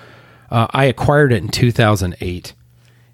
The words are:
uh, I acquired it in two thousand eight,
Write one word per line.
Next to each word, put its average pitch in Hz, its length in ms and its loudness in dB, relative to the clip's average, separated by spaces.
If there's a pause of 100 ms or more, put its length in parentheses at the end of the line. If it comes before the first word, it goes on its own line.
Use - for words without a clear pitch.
(500)
uh, 117 200 -2
I 135 140 0
acquired 143 480 2
it 98 100 0
in - 60 -8
two 120 240 0
thousand 104 480 0
eight, 90 340 -10 (600)